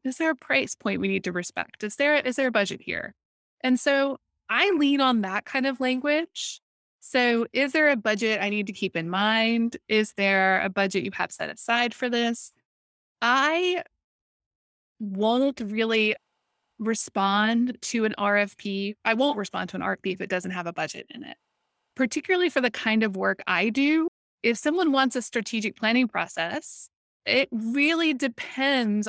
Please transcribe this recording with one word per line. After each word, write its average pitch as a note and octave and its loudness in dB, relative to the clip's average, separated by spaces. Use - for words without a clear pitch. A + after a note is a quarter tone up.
Is C4 -4
there D#4+ 0
a C4+ -2
price - -2
point G3 -4
we G3 0
need F#3+ -2
to F3+ -4
respect? - -6
Is G#3 -8
there, D4 2
is B3+ 0
there C4+ 0
a A#3 -2
budget G3+ 0
here?" - -8
And B3+ 2
so C#4 2
I D4 2
lean C#4+ 4
on B3+ 4
that F#3+ -4
kind C4 -2
of C4 -2
language. C#4+ -2
So A#3+ 2
is C4 0
there D4+ 4
a C4+ 4
budget G#3+ 0
I G3+ -2
need G#3 -2
to G#3 -10
keep F#3 -4
in E3 -4
mind? A3+ 2
Is G#3+ 2
there F#3+ 4
a G3 -2
budget G3 0
you G3 -4
have F3 -4
set - -6
aside A#3+ -2
for B3+ -4
this? A#3 -2
I D#4 2
won't A3 0
really A3 0
respond G#3+ 0
to A3+ -2
an G#3+ 0
R G3+ 2
F G3+ 0
P. G3 -6
I A3+ 4
won't C4 2
respond F#3 -6
to F#3 -10
an F3+ -6
R F#3+ -2
F - -6
P F#3+ -4
if F#3 -8
it F3+ -8
doesn't F3+ -4
have F3 -6
a E3+ -6
budget - -8
in - -16
it. - -16
Particularly D#4+ 0
for C#4 0
the B3 0
kind A3 0
of G3 -2
work F#3+ -2
I F#3+ 0
do, D4+ 2
if A#3 2
someone D#4+ 2
wants C4+ 2
a A#3+ -2
strategic A3+ -4
planning A#3 2
process, F3 -6
it B3 2
really C#4+ 2
depends A#3+ 0